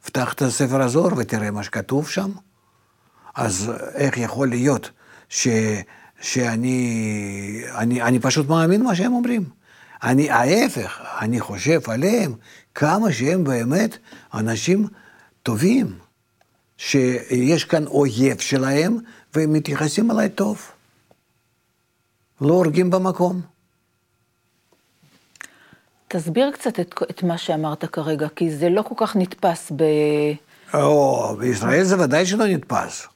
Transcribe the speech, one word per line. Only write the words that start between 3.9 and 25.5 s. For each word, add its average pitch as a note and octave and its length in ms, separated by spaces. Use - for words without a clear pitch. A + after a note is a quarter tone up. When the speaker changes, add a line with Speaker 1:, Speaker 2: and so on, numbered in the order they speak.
Speaker 1:
איך C#3 240
יכול A#2+ 320
להיות B2 400
ש-, - 180
שאני, A2+ 1400
אני, A#2+ 260
אני A#2+ 180
פשוט C3+ 300
מאמין E3 340
מה A#3 120
שהם G#3+ 180
אומרים. A#3+ 300
אני, C3 260
ההפך, C3+ 680
אני E3+ 180
חושב G#2 400
עליהם E3 440
כמה F#3+ 380
שהם D3 300
באמת C#3 540
אנשים A2+ 540
טובים, D#3 500
שיש B2+ 880
כאן D#3 220
אויב C3 520
שלהם, C#3 580
והם D#3 200
מתייחסים D3+ 580
אליי G#3+ 180
טוב. G#3 320
לא C#3+ 120
הורגים F3+ 360
במקום. F3+ 520